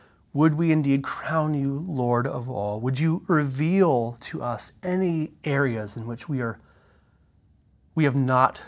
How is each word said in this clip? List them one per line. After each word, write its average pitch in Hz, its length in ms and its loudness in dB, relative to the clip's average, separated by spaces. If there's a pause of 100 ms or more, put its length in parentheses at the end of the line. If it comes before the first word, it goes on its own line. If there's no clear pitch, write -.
(340)
would 151 220 4
we 160 160 2
indeed 139 320 2
crown 156 500 -2
you 139 340 -2
Lord 123 380 2
of 127 240 -6
all? 104 320 -4
Would 131 180 -2
you 160 280 0
reveal 147 920 2
to 156 200 -8
us 120 400 -2
any 180 520 -2 (100)
areas 127 520 -2
in 113 120 -8
which 117 200 -10
we 135 140 -2
are, 113 180 -6 (1300)
we 156 120 2
have 131 100 2
not 131 520 2